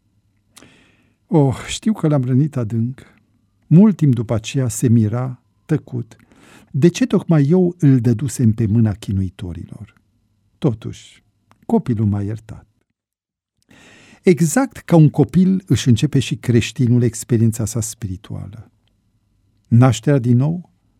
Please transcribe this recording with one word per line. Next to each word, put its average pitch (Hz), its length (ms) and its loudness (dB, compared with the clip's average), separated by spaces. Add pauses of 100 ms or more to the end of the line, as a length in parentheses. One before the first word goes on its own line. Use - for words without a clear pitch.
(1300)
Oh, 139 400 0
știu - 260 -4
că 165 140 -4
l-am 147 160 0
rănit 131 320 0
adânc. 117 460 -6 (680)
Mult 190 280 6
timp 135 200 2
după 117 180 -4
aceea 127 340 -4
se 123 200 -2
mira, 120 560 0 (220)
tăcut, 127 500 -6 (560)
de 139 160 2
ce 175 180 0
tocmai 165 440 2
eu 180 300 2
îl 135 200 4
dădusem 117 520 0
pe 113 140 -2
mâna 107 280 2
chinuitorilor. 90 1080 -10 (560)
Totuși, - 640 -8 (420)
copilul 113 420 -2
m-a 101 140 -2
iertat. 107 420 -12 (1600)
Exact 180 540 0
ca - 180 -2
un 156 140 8
copil 185 560 0
își - 220 -2
începe 131 320 2
și - 160 -4
creștinul 120 640 0
experiența 113 640 -2
sa 113 140 -8
spirituală. 95 920 -12 (960)
Nașterea 131 520 2
din 120 180 0
nou, 160 360 -4 (260)